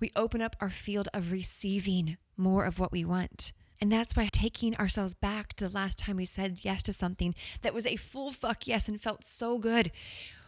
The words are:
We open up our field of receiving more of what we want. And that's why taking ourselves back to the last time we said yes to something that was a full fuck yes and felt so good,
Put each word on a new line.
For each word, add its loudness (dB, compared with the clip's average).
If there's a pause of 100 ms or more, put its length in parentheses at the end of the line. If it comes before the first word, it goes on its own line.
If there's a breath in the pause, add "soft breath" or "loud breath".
We -2
open 2
up -2
our -2
field -2
of -2
receiving 0 (180)
more 4
of -2
what 0
we 0
want. -2 (280 soft breath)
And 4
that's 2
why 4
taking 2
ourselves 2
back -2
to -2
the -6
last 0
time -2
we 0
said -4
yes 0
to 0
something 0 (280 loud breath)
that 0
was -2
a 0
full -6
fuck -4
yes 2
and -4
felt -4
so -2
good, 4 (560 loud breath)